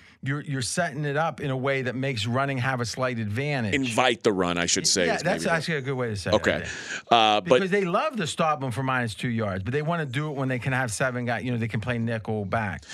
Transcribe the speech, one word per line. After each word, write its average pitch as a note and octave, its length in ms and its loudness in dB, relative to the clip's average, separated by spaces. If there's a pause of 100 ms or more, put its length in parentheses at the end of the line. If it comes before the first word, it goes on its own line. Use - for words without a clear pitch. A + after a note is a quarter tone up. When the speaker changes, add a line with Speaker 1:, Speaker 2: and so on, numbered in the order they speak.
(220)
Speaker 1:
you're, C#3+ 200 -2
you're C3+ 200 -4
setting D3+ 440 -2
it C#3+ 100 -2
up D3+ 240 0
in D3 100 -2
a C3 60 0
way C3+ 280 0
that A#2+ 120 -2
makes C3 300 -2
running C3 320 0
have B2+ 240 0
a A#2+ 40 0
slight B2+ 340 -2
advantage. A2+ 540 -2
Speaker 2:
Invite B2+ 500 2
the A2+ 100 6
run, F2 240 2
I E2+ 80 2
should F2 200 0
say, F2+ 200 4
Speaker 1:
Yeah, G3+ 100 2
Speaker 2:
is - 80 -4
Speaker 1:
that's E3+ 220 0
Speaker 2:
maybe F#3+ 40 2
the E3 60 4
Speaker 1:
actually E3 220 -2
a C#3 40 -4
good C3+ 120 -4
way B2+ 160 -2
to G#2 80 -4
say G2 120 -4
it, F#2 40 4
I - 20 6
Speaker 2:
Okay. F#2 240 2
Speaker 1:
think. - 500 -8
Speaker 2:
Uh, G#2+ 300 6
but D#3+ 140 4
Speaker 1:
Because E3+ 180 4
they G3+ 140 2
love B3 320 0
to F3 100 -2
stop D#3 320 0
them C3 120 -4
for C3 120 -4
minus B2+ 320 0
two C3 140 -4
yards, G2+ 340 -2
but A#2+ 80 -2
they D3 100 0
wanna D#3+ 240 -2
do C#3+ 240 -4
it C#3+ 60 -6
when C3+ 140 -2
they B2+ 100 -2
can C3+ 140 -2
have B2+ 180 0
seven B2 320 -2
guys, A#2 220 -2
you B2+ 80 -2
know, A#2+ 40 0
they A2+ 120 -2
can A2+ 100 -4
play A#2+ 200 -2
nickel A2+ 440 -2
back. G#2 400 -2 (100)